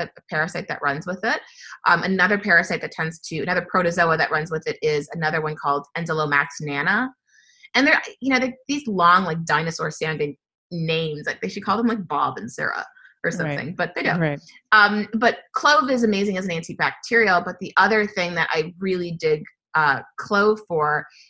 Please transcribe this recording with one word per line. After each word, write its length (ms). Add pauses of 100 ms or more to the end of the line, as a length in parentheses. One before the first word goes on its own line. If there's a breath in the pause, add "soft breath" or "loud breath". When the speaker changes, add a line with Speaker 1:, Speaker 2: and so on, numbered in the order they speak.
Speaker 1:
a 60 (200)
parasite 400
that 140
runs 240
with 180
it. 160 (460 loud breath)
Um, 160
another 340
parasite 460
that 100
tends 280
to, 200
another 300
protozoa 480
that 120
runs 200
with 160
it 160
is 320
another 260
one 160
called 300 (100)
Enteromax 520 (120)
nana. 480 (640 soft breath)
And 120
they're, 160 (180)
you 100
know, 80
they're 140 (160)
these 180
long, 380
like, 220
dinosaur 440
sounding 460 (340)
names. 560
Like, 140
they 80
should 160
call 140
them, 80
like, 200
Bob 300
and 160
Sarah 320 (400 soft breath)
or 60
Speaker 2:
Right. 40
Speaker 1:
something, 400
but 200
they 80
don't. 180
Speaker 2:
Right. 200 (320 loud breath)
Speaker 1:
Um, 420
but 240 (160)
clove 360
is 120
amazing 340
as 80
an 60
antibacterial. 920
But 180
the 180
other 280
thing 280
that 160
I 280
really 340
dig, 300 (320)
uh, 260 (180)
clove 500
for 380 (240 loud breath)